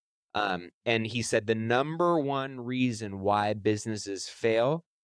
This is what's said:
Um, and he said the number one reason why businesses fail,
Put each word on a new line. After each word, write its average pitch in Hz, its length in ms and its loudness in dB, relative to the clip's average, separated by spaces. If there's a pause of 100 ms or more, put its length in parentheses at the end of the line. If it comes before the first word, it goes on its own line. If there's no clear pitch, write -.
(340)
Um, 92 360 -2 (160)
and 113 200 2
he 113 160 -4
said 110 260 0
the 113 80 4
number 151 640 2
one 135 440 -4
reason 117 580 -2
why 104 340 2
businesses 104 760 -2
fail, 120 560 2 (180)